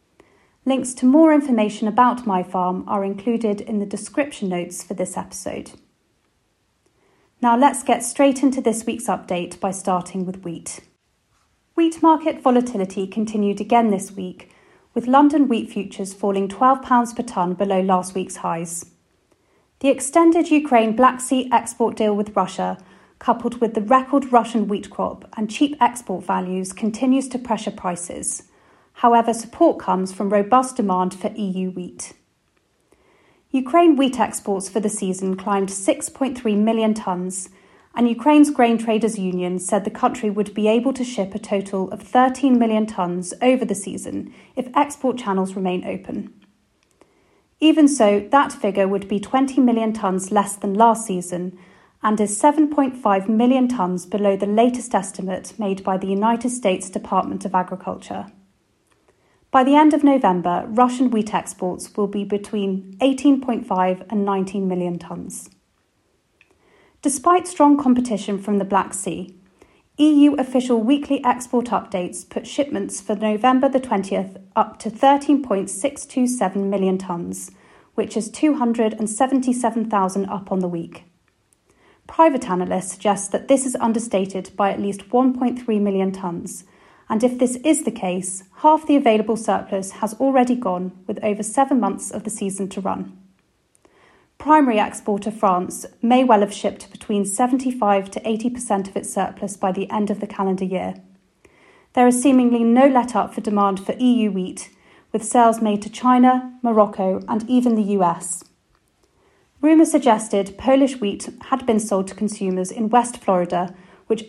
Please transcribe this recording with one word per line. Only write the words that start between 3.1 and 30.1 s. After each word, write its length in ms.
in 160
the 80
description 640
notes 340
for 80
this 240
episode. 540
Now 160
let's 260
get 220
straight 380
into 180
this 240
week's 220
update 540
by 100
starting 560
with 180
wheat. 360
Wheat 280
market 400
volatility 640
continued 560
again 260
this 240
week, 400
with 140
London 420
wheat 220
futures 420
falling 360
twelve 340
pounds 320
per 80
tonne 320
below 260
last 340
week's 220
highs. 480
The 100
extended 640
Ukraine 440
Black 280
Sea 280
export 460
deal 180
with 220
Russia, 400
coupled 420
with 140
the 80
record 500
Russian 340
wheat 220
crop 480
and 140
cheap 280
export 460
values, 480
continues 560
to 100
pressure 320
prices. 760
However, 400
support 440
comes 320